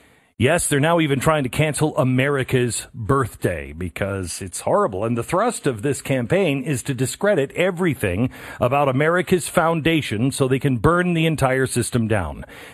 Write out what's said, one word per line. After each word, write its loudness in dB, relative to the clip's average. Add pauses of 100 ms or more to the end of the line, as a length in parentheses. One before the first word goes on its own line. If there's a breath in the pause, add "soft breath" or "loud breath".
(360 soft breath)
Yes, 2
they're 2
now 4
even 2
trying 2
to -2
cancel 0
America's 0
birthday -2
because -6
it's -12
horrible. 0
And -2
the -4
thrust -2
of -2
this -2
campaign 0
is -4
to -6
discredit 0
everything 0 (300 loud breath)
about 2
America's 2
foundation 2
so 0
they 2
can 0
burn 4
the 2
entire 2
system 0
down. -2 (300 loud breath)